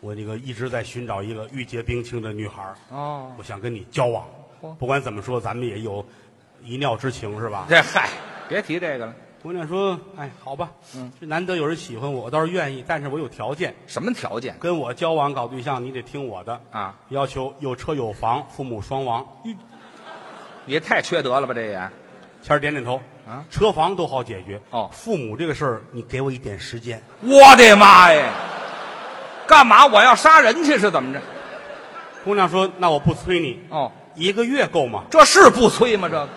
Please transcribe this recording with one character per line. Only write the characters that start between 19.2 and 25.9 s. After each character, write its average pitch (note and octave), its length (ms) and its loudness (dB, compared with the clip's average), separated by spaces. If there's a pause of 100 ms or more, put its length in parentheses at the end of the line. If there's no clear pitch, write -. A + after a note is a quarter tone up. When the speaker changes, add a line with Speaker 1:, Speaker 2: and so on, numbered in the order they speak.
Speaker 2:
嗯。 A3+ 120 -14 (1120)
也 C#3 120 -4
太 D#3+ 240 -2
缺 E3 200 -4
德 C3 180 -2
了 C#3 60 -6
吧， B2 80 -8
这 A#2 80 -8
也。 F#2+ 280 -10 (500)
Speaker 1:
谦 D3 160 -2
儿 D3 40 0
点 D3 120 -6
点 C3+ 120 -8
头。 B2+ 160 -6 (280)
Speaker 2:
啊。 C3 220 -16
Speaker 1:
车 G3+ 220 0
房 F3 240 -2
都 E3+ 100 -6
好 C3 160 -6
解 G#2+ 220 -12
决。 G2 160 -14 (100)
Speaker 2:
哦。 G#2+ 220 -8
Speaker 1:
父 A3 240 -8
母 A2 200 -8
这 D#3+ 80 -8
个 D#3+ 80 -6
事 C#3+ 120 -8
儿， A#2 260 -4